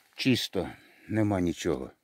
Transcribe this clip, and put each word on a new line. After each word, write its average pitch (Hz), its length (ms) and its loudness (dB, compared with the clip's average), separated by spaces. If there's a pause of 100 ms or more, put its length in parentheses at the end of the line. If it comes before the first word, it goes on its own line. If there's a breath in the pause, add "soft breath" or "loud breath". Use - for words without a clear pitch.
(160)
чисто, 101 540 0 (380 soft breath)
нема 104 320 2
нічого 80 520 -2 (120)